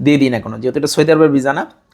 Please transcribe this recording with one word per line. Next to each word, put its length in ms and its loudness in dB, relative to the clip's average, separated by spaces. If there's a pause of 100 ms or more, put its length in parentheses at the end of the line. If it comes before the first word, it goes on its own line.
দিয়ে 160 2
দিই 120 0
না 100 -2
কেন, 220 -10
যেহেতু 180 -4
এটা 80 -2
সৌদি 240 0
আরবের 180 4
ভিসা 240 0
না। 140 -6 (260)